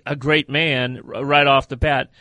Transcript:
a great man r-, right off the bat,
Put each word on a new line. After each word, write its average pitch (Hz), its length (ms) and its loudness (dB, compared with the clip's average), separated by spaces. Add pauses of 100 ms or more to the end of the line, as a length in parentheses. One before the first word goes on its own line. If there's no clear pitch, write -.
a 147 80 -6
great 147 340 0
man 131 520 -2 (120)
r-, 123 120 -6
right 143 240 4
off 135 180 4
the 131 100 -10
bat, 139 340 -2 (100)